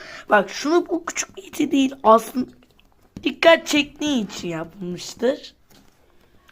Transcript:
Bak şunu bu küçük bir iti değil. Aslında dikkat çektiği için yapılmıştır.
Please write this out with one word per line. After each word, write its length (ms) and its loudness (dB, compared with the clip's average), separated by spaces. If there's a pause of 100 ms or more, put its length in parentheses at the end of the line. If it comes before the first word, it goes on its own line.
(300)
Bak 200 2
şunu 380 0
bu 160 -4
küçük 320 -10
bir 60 -18
iti 300 -4
değil. 300 2
Aslında 480 4 (720)
dikkat 440 4
çektiği 580 -2
için 240 -10
yapılmıştır. 1040 -6 (960)